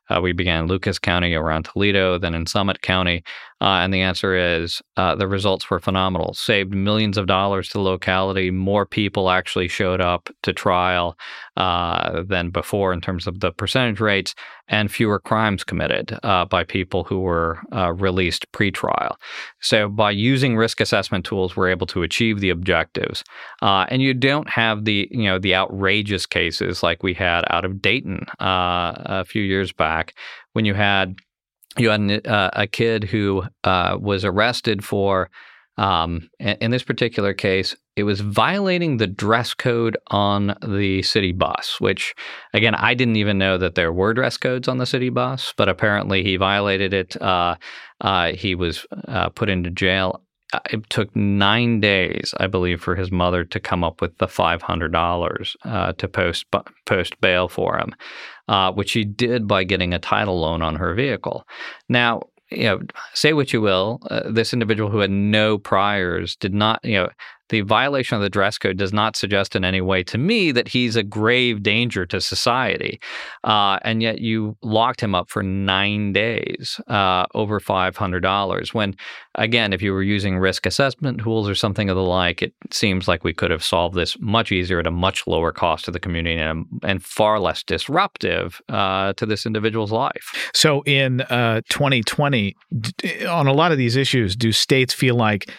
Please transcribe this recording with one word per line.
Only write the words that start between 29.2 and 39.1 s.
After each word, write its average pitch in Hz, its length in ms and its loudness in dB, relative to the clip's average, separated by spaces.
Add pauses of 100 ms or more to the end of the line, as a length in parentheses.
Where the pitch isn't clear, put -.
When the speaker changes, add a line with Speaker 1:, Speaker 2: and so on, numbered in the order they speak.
Speaker 1:
few 107 180 -4
years 95 280 0
back, 80 420 -2 (400)
when 110 120 0
you 101 80 0
had, 98 420 0 (600)
you 117 120 4
had 107 100 4
an, 101 120 2 (140)
uh, 101 280 2
a 104 120 0
kid 113 380 0
who, 98 400 0 (220)
uh, 92 360 2
was 101 240 0
arrested 104 580 0
for, 98 460 0 (480)
um, 85 520 0 (100)
in, 101 220 -2
in 113 100 0
this 123 120 -2
particular 110 500 -2
case, 95 420 0 (220)
it 104 60 0
was 104 160 0
violating 165 800 0
the 110 100 2
dress 107 460 0